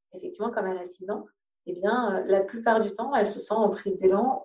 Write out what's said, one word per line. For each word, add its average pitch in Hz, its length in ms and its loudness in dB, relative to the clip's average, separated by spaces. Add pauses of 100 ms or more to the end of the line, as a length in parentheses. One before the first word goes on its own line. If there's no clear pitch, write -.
(140)
effectivement, 202 360 -8
comme 214 160 -4
elle 185 140 -4
a 180 80 -10
six 185 240 -14
ans, - 160 -8 (400)
eh 185 60 -6
bien, 202 420 0
euh, 185 100 -2
la 196 160 4
plupart 226 380 2
du 202 140 0
temps, 254 200 -4
elle 214 140 4
se - 120 -6
sent - 140 -4
en 214 160 4
prise 185 280 -4
d'élan 202 480 4